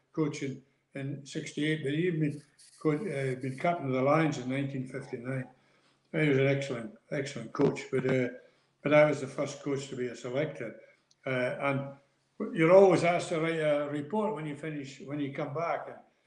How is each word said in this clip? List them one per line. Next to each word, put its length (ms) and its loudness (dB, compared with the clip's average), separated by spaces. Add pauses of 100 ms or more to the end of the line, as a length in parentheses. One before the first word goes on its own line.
(140)
coach 300 -2
in, 180 -6 (340)
in 300 -8
sixty-eight, 580 -4
but 100 -2
he'd 260 0
been 220 0 (400)
co-, 120 2
uh, 480 -4
been 180 -6
captain 280 0
of 60 0
the 80 2
Lions 360 4
in 120 -6
nineteen 380 -4
fifty-nine. 580 -8 (680)
He 140 2
was 100 4
an 100 4
excellent, 440 -2 (200)
excellent 420 -6
coach, 280 2 (100)
but, 180 0
uh, 180 2 (560)
but 100 2
I 120 10
was 160 2
the 60 -6
first 360 -6
coach 260 -4
to 60 -10
be 120 -4
a 80 -8
selector. 600 -6 (480)
Uh, 380 -2
and 200 0 (680)
you're 220 6
always 300 10
asked 260 2
to 100 0
write 200 0
a 320 2
report 420 -2
when 120 -6
you 100 -6
finish, 500 -10
when 140 -6
you 120 -4
come 220 -6
back. 340 -4 (400)